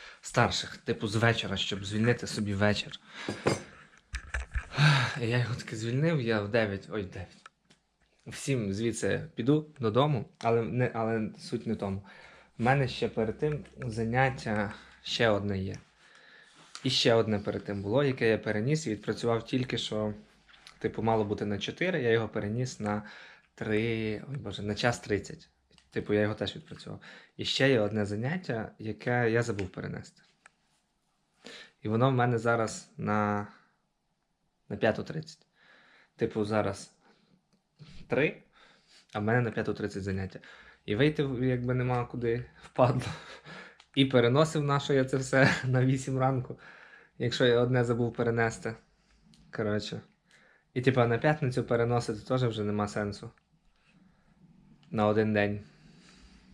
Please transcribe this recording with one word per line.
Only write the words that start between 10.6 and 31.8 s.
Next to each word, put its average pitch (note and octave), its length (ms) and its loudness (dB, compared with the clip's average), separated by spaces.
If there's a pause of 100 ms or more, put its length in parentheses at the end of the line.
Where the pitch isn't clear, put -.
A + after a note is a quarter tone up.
не, A#2 320 0
але A2+ 440 -2
суть - 280 -6
не A2+ 80 -2
в - 20 -10
тому. G2 260 -4 (560)
В A#2+ 40 -2
мене C3 260 2
ще A#2 200 -4
перед A2 300 -2
тим D3+ 260 -2 (220)
заняття A2+ 880 -2 (300)
ще - 260 2
одне G2+ 300 0
є. F#2+ 180 -6 (1080)
І C3 60 0
ще B2 240 6
одне A2 240 4
перед G2 260 -4
тим G2+ 180 -6
було, A#2 220 2
яке B2 240 2
я G#2+ 100 4
переніс A#2 480 -2
і A2+ 40 -2
відпрацював A2+ 540 -2
тільки B2 340 -2
що, G#2+ 360 -4 (640)
типу, G#2+ 240 -4
мало A2 220 2
бути G#2 220 -2
на G2+ 120 -2
чотири, E3 440 -2
я A#2+ 80 2
його A2+ 180 2
переніс A2+ 520 -4
на G#2 220 -2 (520)
три, A2 760 -2
ой, - 60 -8
Боже, G2+ 260 -8
на G#2 120 -2
час A#2+ 240 0
тридцять. - 500 -4 (480)
Типу, G#2 180 -2
я G#2 60 4
його G#2+ 140 2
теж G#2 220 -6
відпрацював. - 440 -14 (360)
І G#2 80 -8
ще C3+ 260 2
є A#2+ 100 4
одне G#2 260 0
заняття, A#2+ 720 -4
яке A#2 520 0
я A#2 120 2
забув G2+ 260 -4
перенести. - 540 -12 (1600)